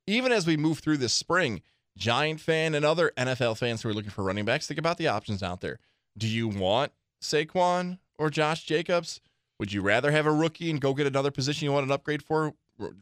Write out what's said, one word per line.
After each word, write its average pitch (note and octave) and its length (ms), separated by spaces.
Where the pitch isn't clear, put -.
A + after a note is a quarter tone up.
even B3 260
as G3+ 120
we D#3+ 120
move D#3 220
through D#3 180
this B2 160
spring, D#3 480
Giant C3+ 440
fan D#3+ 340
and D3 80
other D#3+ 320
N B2+ 140
F B2+ 100
L A#2 160
fans A#2 260
who A#2+ 80
are G#2+ 40
looking G#2 180
for G2 120
running G2 200
backs, B2 240
think D3 100
about E3 200
the D#3+ 100
options G#2 340
out F2+ 200
there. C#2+ 180
Do G#2+ 100
you A2+ 220
want G2+ 420
Saquon F3+ 760
or D#3 120
Josh D3+ 360
Jacobs? E3+ 560
Would G2+ 140
you G2+ 100
rather A2+ 300
have D3+ 140
a D#3 80
rookie D#3+ 360
and D3+ 120
go C3+ 120
get C#3+ 140
another C#3 240
position D3 340
you C#3+ 60
want C#3 140
an C3 60
upgrade C#3+ 320
for, D#3 300
r-, G#2 120